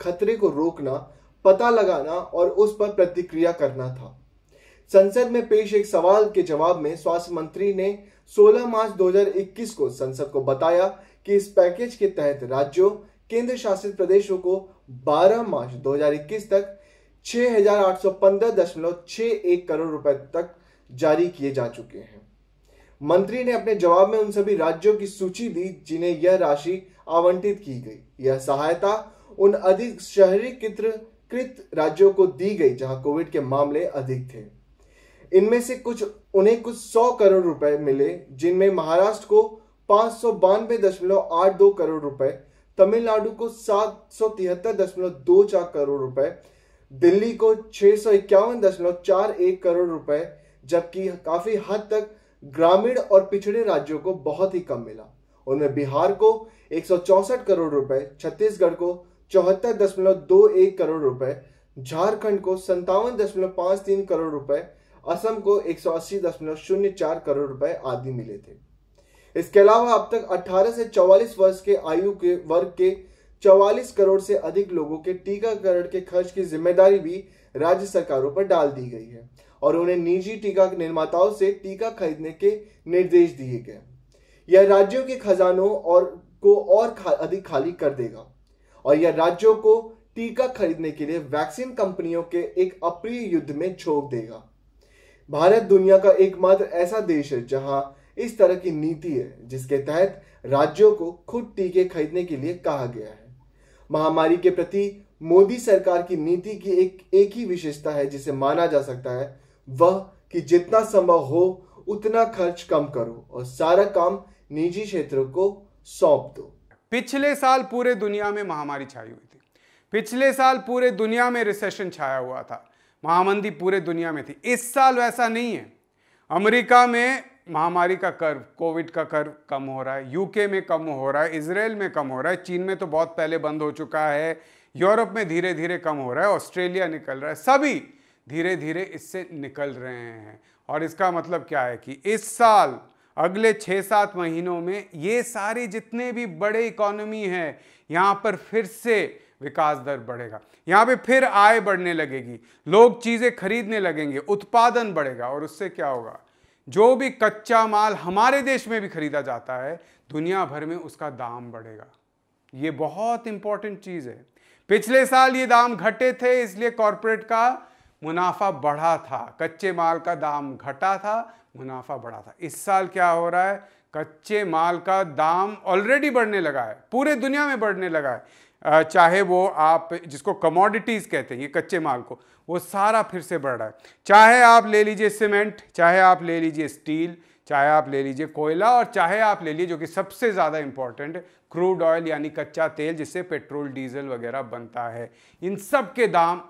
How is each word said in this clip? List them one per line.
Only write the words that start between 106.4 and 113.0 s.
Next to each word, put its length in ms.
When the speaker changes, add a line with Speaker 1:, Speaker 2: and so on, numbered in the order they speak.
Speaker 1:
की 160
एक, 300
एक 200
ही 120
विशेषता 460
है, 140
जिसे 260
माना 340
जा 160
सकता 300
है, 280
वह 420
कि 100
जितना 420
संभव 360
हो 480
उतना 360
खर्च 400
कम 220
करो 460